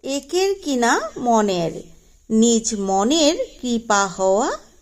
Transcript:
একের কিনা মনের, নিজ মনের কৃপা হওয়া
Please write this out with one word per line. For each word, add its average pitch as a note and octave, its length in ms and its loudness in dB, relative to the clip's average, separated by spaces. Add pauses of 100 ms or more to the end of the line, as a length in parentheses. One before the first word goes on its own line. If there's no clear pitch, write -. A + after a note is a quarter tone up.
একের F4 600 -2
কিনা C4 360 0 (180)
মনের, G#3 540 0 (580)
নিজ A3+ 500 2
মনের C#4+ 680 0 (160)
কৃপা A3+ 460 0
হওয়া F#3+ 440 0 (300)